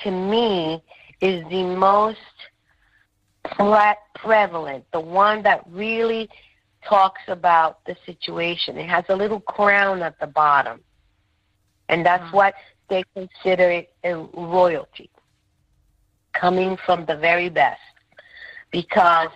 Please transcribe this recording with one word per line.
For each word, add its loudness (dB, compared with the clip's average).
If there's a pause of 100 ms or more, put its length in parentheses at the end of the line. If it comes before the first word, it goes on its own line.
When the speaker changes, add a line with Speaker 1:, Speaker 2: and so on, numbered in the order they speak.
Speaker 1:
to -4
me, -2 (380)
is -2
the -4
most 2 (1300)
pre-, 2 (200)
prevalent, -2
the -4
one 0
that 0
really -4 (560)
talks 2
about 0
the -12 (100)
situation. -8
It -10
has 0
a 2
little -4
crown 0
at -8
the -8
bottom, 0 (1080)
and -2
that's 2
Speaker 2:
Mm. -12
Speaker 1:
what 4 (340)
they -2 (100)
consider 0
it -6 (100)
a -4
royalty, -2 (1200)
coming -2
from -2
the -4
very 0
best. 0 (920)
Because 2